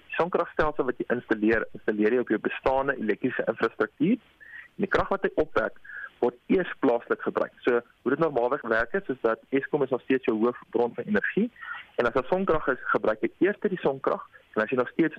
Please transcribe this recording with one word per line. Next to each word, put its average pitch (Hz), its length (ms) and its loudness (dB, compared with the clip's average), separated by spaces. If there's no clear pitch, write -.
die - 100 -12
sonkragstelsel 165 680 0
wat 120 120 -4
jy - 120 -6
installeer, 113 640 0
installeer 107 400 0
jy 127 60 2
op 117 100 -2
jou 107 100 2
bestaande 135 560 0
elektriese 101 520 -2
infrastruktuur. 117 720 0
En - 0 -
die 196 100 0
krag - 220 0
wat 196 140 -2
hy 185 120 -2
opwek, 110 440 -2
word 123 160 2
eers 180 320 0
plaaslik 120 420 2
gebruik. - 400 -2
So 120 200 2
hoe 120 80 0
dit 139 80 0
normaalweg 139 420 0
werk 117 320 0
is, 190 140 -4
is 131 140 -4
dat 113 180 2
Eskom 139 340 0
is 131 60 0
nog 123 120 -2
steeds - 240 0
jou 113 120 2
hoofbron 117 560 0
van - 100 -8
energie. 143 480 0
En 123 100 2
as 117 80 0
daar 131 120 0
sonkrag 185 420 0
is, 131 100 0
gebruik 107 280 0
jy 117 180 -2
eers 185 200 2
die 190 180 -2
sonkrag 147 440 -2
en 110 60 2
as 107 80 0
jy 127 80 0
nog 123 120 0
steeds 156 300 0